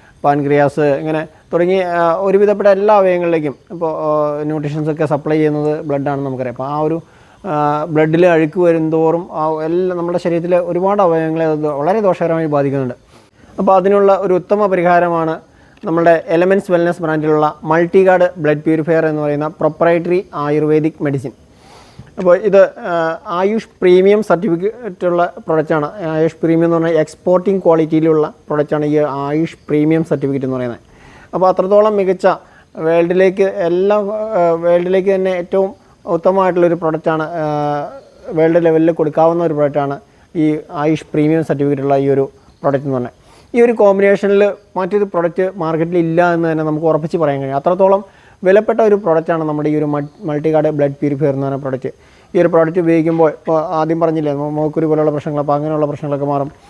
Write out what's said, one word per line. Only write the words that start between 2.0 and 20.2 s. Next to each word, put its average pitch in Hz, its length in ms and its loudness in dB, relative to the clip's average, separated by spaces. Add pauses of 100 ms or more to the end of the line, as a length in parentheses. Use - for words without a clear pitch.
ഒരുവിധപ്പെട്ട 196 540 2
എല്ലാ 202 260 4
അവയവങ്ങളിലേക്കും 175 600 2 (160)
ഇപ്പോൾ, 165 200 -6
ആ, 151 520 -2
ന്യൂട്രീഷൻസൊക്കെ 151 640 -4
സപ്ലൈ 151 300 -2
ചെയ്യുന്നത് 151 480 0
ബ്ലഡാണെന്ന് 139 420 -4
നമുക്കറിയാം. 127 260 -6
അപ്പോൾ 131 160 -8
ആ 147 100 -4
ഒരു, 156 240 -2 (420)
ആ, 151 400 -2
ബ്ലഡിൽ 160 420 2
അഴുക്ക് 160 340 2
വരുംതോറും 160 720 0
ആ 156 320 -6
എല്ലാ 180 320 -2
നമ്മുടെ 175 220 -4
ശരീരത്തിലെ 175 400 0
ഒരുപാട് 180 440 0
അവയവങ്ങളെ 165 420 0
അത് 151 220 -2
വളരെ 151 340 -2
ദോഷകരമായി 165 460 0
ബാധിക്കുന്നുണ്ട്. 139 480 -2 (640)
അപ്പോൾ 190 180 2
അതിനുള്ള 196 440 4
ഒരു 185 140 0
ഉത്തമ 202 320 0
പരിഹാരമാണ് 170 720 0 (440)
നമ്മുടെ 165 420 2
എലമെന്റ്സ് 190 460 0
വെൽനസ് 170 300 0
ബ്രാൻഡിലുള്ള 156 640 0
മൾട്ടിഗാർഡ് 180 720 2
ബ്ലഡ് 151 260 -2
പ്യൂരിഫയർ 160 440 0
എന്ന് 151 160 -2
പറയുന്ന 147 240 -2
പ്രൊപ്രൈറ്ററി 170 880 0